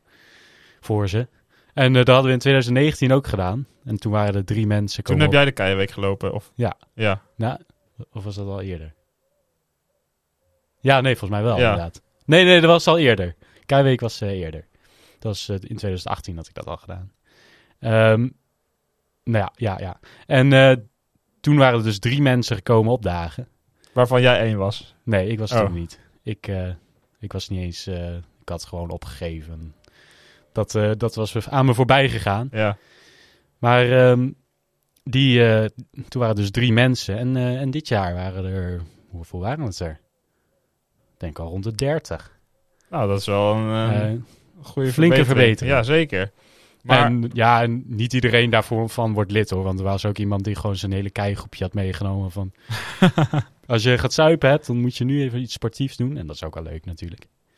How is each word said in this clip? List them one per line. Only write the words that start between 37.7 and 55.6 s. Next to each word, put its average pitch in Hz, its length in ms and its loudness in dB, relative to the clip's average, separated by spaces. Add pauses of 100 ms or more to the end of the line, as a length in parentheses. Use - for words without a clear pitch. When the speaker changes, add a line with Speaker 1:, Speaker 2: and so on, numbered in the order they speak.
Speaker 1:
dit 151 160 -8
jaar 95 260 0
waren 92 320 -6
er, 90 360 -6 (280)
hoeveel 87 300 -14
waren 131 260 -6
het 101 140 -8
er? 80 200 -10 (1120)
Ik - 80 -20
denk 82 180 -10
al 82 80 -10
rond 92 160 -10
de 110 120 -8
dertig. 135 640 -4 (520)
Speaker 2:
Nou, 135 180 -2
dat 98 120 0
is 95 60 -8
wel 104 300 2
een, 110 360 -2
eh, 107 200 0
Speaker 1:
Eh, 113 60 -4 (440)
Speaker 2:
goede 131 320 -4
Speaker 1:
flinke 160 220 4
Speaker 2:
verbetering. 127 120 4
Speaker 1:
verbetering. 123 440 4
Speaker 2:
Ja, 131 120 2
zeker. 127 480 -2 (500)
Maar 123 240 4
Speaker 1:
En, 120 280 0
ja, 117 280 4
en 117 260 -2
niet 120 260 -4
iedereen 120 360 2
daarvoor 113 400 0
van 113 240 -2
wordt 104 180 -2
lid, 104 180 2
hoor. 95 140 -2
Want 95 160 -2
er 90 60 -4
was 98 200 -2
ook 104 120 -2
iemand 101 260 -2
die 101 120 -4
gewoon 101 200 -4
zijn 95 160 -6
hele 98 180 -4
keigroepje - 540 -6
had 92 100 -6
meegenomen 98 580 -4
van, 95 200 -8 (480)
Speaker 2:
<laughs> - 680 0
Speaker 1:
"Als 113 160 0
je 123 140 4
gaat 127 160 -4
zuipen 156 360 4
hebt, 151 180 2
dan 120 100 -2
moet 123 200 -2
je 127 60 -4
nu 139 200 0
even 123 160 -4
iets 123 140 -10
sportiefs - 440 -6